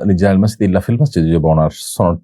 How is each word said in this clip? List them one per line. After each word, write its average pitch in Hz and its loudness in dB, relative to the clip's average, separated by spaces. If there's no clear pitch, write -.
লিজাইল 98 2
মাসজিদ 107 0
ইল্লা 92 0
ফিল 117 -2
মাসজিদ", 117 0
যে 82 2
বর্ণনার 78 2
সনদ 87 -4